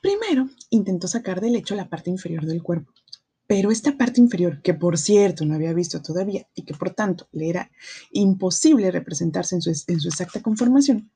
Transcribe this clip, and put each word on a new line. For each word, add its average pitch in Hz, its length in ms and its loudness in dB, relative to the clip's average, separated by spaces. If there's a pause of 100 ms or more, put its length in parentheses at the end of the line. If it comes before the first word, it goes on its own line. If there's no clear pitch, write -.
Primero 381 480 0 (200)
intentó 190 380 0
sacar 185 320 -6
del 233 140 0
lecho 202 220 -4
la 190 140 -8
parte 170 200 -8
inferior 170 360 -6
del 165 160 -4
cuerpo, 170 300 -6 (560)
pero 202 240 2
esta 277 260 0
parte 247 220 2
inferior, 175 420 4
que 180 120 0
por 170 240 0
cierto 202 480 2
no 151 80 0
había 160 200 -2
visto 175 280 -4
todavía 190 540 -6
y - 80 -12
que 156 100 -14
por 175 180 -6
tanto 190 400 -4
le 156 180 -4
era 175 220 -4 (400)
imposible 190 800 4
representarse 170 640 -4
en 170 60 0
su 170 100 -2
es-, 151 160 -6
en 170 120 0
su 151 100 -2
exacta 180 320 -6
conformación 247 760 2